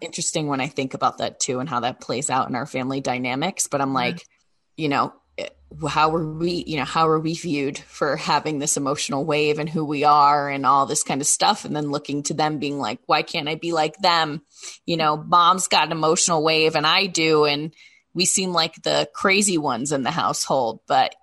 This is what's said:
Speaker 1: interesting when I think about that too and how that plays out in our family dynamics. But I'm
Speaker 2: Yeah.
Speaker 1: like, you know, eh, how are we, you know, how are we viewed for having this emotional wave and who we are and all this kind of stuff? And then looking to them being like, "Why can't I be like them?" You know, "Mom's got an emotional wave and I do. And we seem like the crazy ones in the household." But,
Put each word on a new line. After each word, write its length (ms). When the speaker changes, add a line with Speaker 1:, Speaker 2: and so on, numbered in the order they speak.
Speaker 1:
interesting 460
when 120
I 100
think 260
about 240
that 200
too 200
and 100
how 120
that 200
plays 300
out 180
in 60
our 100
family 340
dynamics. 680
But 140
I'm 80
Speaker 2:
Yeah. 160
Speaker 1:
like, 220
you 140
know, 220
eh, 100
how 240
are 200
we, 340
you 100
know, 60
how 240
are 120
we 140
viewed 460
for 360
having 440
this 180
emotional 480
wave 320
and 100
who 160
we 200
are 460
and 180
all 180
this 160
kind 180
of 60
stuff? 400
And 100
then 140
looking 340
to 120
them 240
being 180
like, 300
"Why 160
can't 260
I 60
be 160
like 260
them?" 460
You 120
know, 200
"Mom's 500
got 180
an 60
emotional 520
wave 320
and 100
I 220
do. 380
And 280
we 120
seem 280
like 300
the 320
crazy 420
ones 340
in 120
the 80
household." 760
But, 380